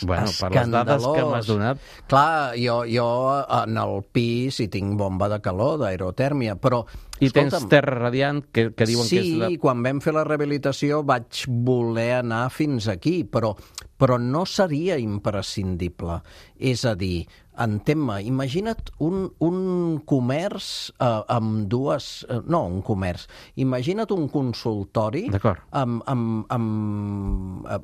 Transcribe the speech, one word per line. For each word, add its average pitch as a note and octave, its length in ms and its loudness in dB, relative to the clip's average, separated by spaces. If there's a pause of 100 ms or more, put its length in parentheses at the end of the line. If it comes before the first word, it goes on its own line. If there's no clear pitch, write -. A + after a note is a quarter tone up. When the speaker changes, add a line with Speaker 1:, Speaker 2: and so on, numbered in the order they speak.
Speaker 1:
Bueno, F2+ 180 2 (160)
per F#2 140 -2
les A#2+ 180 4
dades A#2 320 2
que - 0 -
Speaker 2:
escandalós. C3+ 300 2
Speaker 1:
m'has A#2 140 -2
donat. A2 300 2 (300)
Speaker 2:
Clar, C#3+ 480 4
jo, A#2+ 320 0
jo A#2+ 640 2
en A2 260 2
el G2+ 360 -2
pis B2 480 0
hi G#2+ 80 -2
tinc G2 280 -2
bomba G2 300 0
de G#2 140 -2
calor, G#2 360 0
d'aerotèrmia, A2 760 -2
però A#2+ 300 2 (360)
Speaker 1:
I C3+ 80 6
tens C#3+ 240 4
Speaker 2:
Escolta'm, G#2+ 160 0
Speaker 1:
Terra C#3 300 6
Radiant, C3+ 420 0 (100)
que, A2+ 220 2
que A#2 120 2
diuen A#2 220 2
que F3+ 120 4
és F#3+ 60 2
Speaker 2:
sí, E3+ 120 0
Speaker 1:
la A2+ 120 2 (100)
Speaker 2:
quan B2+ 240 2
vam C3+ 180 0
fer D#3+ 120 0
la D#3 100 2
rehabilitació D3 800 0
vaig B2+ 440 -2
voler A#2+ 680 2
anar A#2+ 340 0
fins C3 380 -2
aquí, D3 360 0
però, A2 300 0 (420)
però B2+ 220 4
no B2+ 280 0
seria F3 520 0
imprescindible. F#2+ 1200 -4 (360)
És B2 280 -2
a A2+ 100 0
dir, F2+ 320 -2 (300)
entén-me, A#2+ 680 0
imagina't C#3 640 -4 (100)
un, F#3 260 -2 (140)
un E3+ 180 0 (480)
comerç, D3 600 0 (300)
eh, B2+ 120 2 (180)
amb A2 400 0
dues, C3 400 -2 (220)
eh, B2 180 -2
no, D#3+ 180 2
un F2+ 160 -2
comerç, F#2+ 460 -2 (280)
imagina't C3+ 600 0
un D#3+ 140 0
consultori A#2 1000 -2
Speaker 1:
D'acord. G2 300 0 (120)
Speaker 2:
amb, A#2+ 360 -2
amb, A2+ 420 -2
amb, G#2 1160 -2
eh, G#2 160 -4